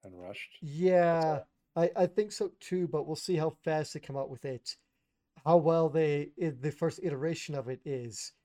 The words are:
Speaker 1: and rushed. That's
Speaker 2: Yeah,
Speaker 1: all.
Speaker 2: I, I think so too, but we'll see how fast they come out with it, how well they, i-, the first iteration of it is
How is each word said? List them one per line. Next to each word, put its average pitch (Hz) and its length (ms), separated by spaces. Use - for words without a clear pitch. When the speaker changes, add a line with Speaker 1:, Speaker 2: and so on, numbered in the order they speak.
Speaker 1:
and 92 140
rushed. 90 440
That's 143 120
Speaker 2:
Yeah, 165 680
Speaker 1:
all. 170 60
Speaker 2:
I, 170 140
I 180 100
think 214 260
so 202 280
too, 185 280
but 139 180
we'll 156 100
see 180 200
how 156 280
fast 156 300
they 151 60
come 139 160
out 135 140
with 131 140
it, 131 320
how 165 120
well 165 320
they, 147 420
i-, 160 180
the 147 120
first - 300
iteration 156 520
of 127 140
it 127 160
is 123 480